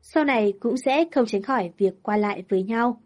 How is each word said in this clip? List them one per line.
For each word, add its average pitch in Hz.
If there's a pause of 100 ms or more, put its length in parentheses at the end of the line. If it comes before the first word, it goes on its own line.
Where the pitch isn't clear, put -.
Sau -
này 220
cũng 233
sẽ 277
không 247
tránh 202
khỏi 202
việc 190 (100)
qua 214
lại 202
với 190
nhau. 233